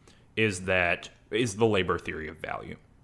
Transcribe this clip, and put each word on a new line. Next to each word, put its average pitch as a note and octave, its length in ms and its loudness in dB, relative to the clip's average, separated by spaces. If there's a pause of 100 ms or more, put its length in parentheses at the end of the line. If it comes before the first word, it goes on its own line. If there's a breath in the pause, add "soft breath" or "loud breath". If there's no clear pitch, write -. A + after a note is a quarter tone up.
(360 soft breath)
is G2 300 0
that, F2+ 420 2 (240)
is A2 240 0
the A2+ 100 4
labor F#2 320 2
theory D#2+ 300 -10
of - 80 -12
value, - 400 -10 (280)